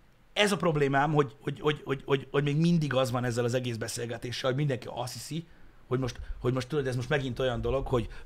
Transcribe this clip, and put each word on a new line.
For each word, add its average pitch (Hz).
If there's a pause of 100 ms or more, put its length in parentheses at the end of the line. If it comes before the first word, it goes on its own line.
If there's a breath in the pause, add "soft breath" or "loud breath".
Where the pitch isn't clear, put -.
(320)
ez 202
a 196
problémám, 147
hogy, 147
hogy, 139
hogy, 151
hogy, 135
hogy, 139
hogy 143
még 143
mindig 160
az 131
van 123
ezzel 120
az 120
egész 123
beszélgetéssel, 117
hogy 131
mindenki 143
azt 120
hiszi, 151 (400 soft breath)
hogy 127
most, 131 (200 loud breath)
hogy 123
most, 127
tudod, 143
ez 127
most 123
megint 135
olyan 123
dolog, 123
hogy, 117 (180 loud breath)